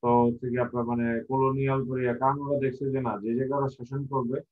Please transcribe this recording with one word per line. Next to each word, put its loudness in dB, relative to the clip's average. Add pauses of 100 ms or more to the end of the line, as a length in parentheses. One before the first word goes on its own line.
তো 2 (140)
হচ্ছে 0
কি -2
আপনার 0
মানে 0 (220)
colonial 2
পরে, -2 (160)
কারণ 2
ওরা 0
দেখছে -2
যে 0
না, -2 (100)
যে -2
জায়গায় 0
ওরা 0
শাসন -8
করবে -2 (140)